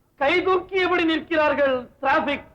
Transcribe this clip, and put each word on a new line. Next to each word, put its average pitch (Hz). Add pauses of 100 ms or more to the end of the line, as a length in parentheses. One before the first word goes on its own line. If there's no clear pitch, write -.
(200)
கைதூக்கியபடி 359
நிற்கிறார்கள் 302 (240)
டிராபிக் 277